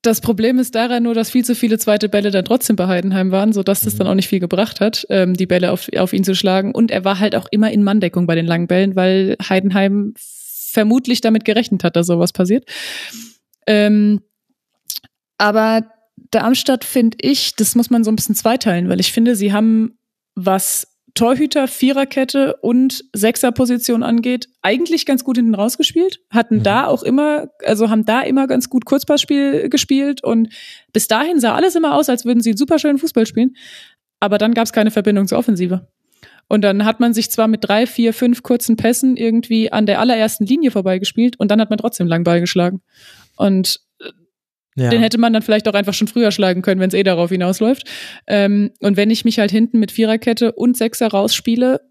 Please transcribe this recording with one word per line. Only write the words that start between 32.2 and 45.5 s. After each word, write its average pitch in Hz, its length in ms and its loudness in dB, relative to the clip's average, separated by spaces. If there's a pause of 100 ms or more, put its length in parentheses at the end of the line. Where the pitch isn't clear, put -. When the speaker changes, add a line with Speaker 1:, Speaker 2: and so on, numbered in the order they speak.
Speaker 1:
würden 240 180 0
sie 226 100 0
einen 196 60 -2
superschönen 294 400 0
Fußball 233 280 0
spielen, 254 320 -2 (640)
aber 202 160 0
dann 220 160 2
gab's 226 180 0
keine 214 200 2
Verbindung 202 360 0
zur - 100 -2
Offensive. 185 500 -2 (600)
Und 208 140 2
dann 202 240 2
hat 226 160 0
man 240 120 2
sich 220 160 -2
zwar 220 200 0
mit 220 180 0
drei, 220 200 2
vier, 226 260 -2
fünf 240 300 0
kurzen 240 340 0
Pässen 240 400 0
irgendwie 226 540 0
an 214 140 0
der 202 140 0
allerersten 220 460 0
Linie 269 260 0
vorbeigespielt 196 680 -2
und 202 120 0
dann 214 80 4
hat 214 100 0
man 214 100 -2
trotzdem 185 280 -2
langen 165 180 0
Ball 170 140 2
geschlagen. 175 420 -2 (540)
Und 190 440 0 (960)
Speaker 2:
Ja. 127 140 0
Speaker 1:
den 233 120 4
hätte 226 160 2
man 226 160 2
dann 220 80 2
vielleicht 214 260 0